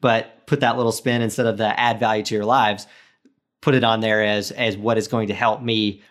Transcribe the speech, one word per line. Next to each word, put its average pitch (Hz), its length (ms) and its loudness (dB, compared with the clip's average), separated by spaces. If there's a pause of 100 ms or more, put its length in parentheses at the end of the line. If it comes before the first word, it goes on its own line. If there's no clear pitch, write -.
but 113 480 0
put 147 100 0
that 117 180 2
little 120 140 0
spin 120 320 -2
instead 117 240 -2
of 110 100 0
the 107 220 -2
add 117 220 0
value 110 240 0
to 113 100 -6
your 104 100 -2
lives, 107 440 0 (720)
put 139 160 2
it 123 80 2
on 113 160 2
there 107 240 2
as, 104 260 -2
as 113 260 -2
what 110 220 0
is 107 80 -2
going 110 220 -2
to 101 60 -2
help 117 280 0
me 110 480 -2